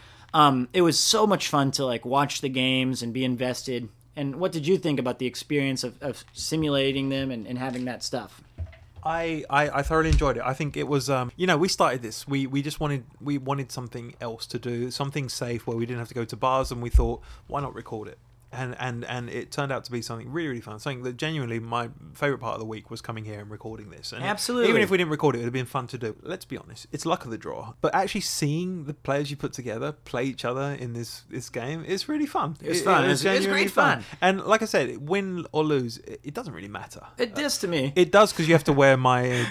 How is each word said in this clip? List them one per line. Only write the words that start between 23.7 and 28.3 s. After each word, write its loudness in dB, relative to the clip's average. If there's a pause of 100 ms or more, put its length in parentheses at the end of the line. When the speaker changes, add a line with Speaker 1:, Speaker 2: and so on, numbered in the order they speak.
Speaker 2:
this. -14
And -8
Speaker 1:
Absolutely. 0
Speaker 2:
even 6
if 2
we 4
didn't 2
record 2
it, -2
it -4
would -4
have -4
been -4
fun -4
to -10
do. -6
Let's -10
be -10
honest, -18
it's -6
luck 0
of -10
the -8
draw. -10
But 2
actually 0
seeing -2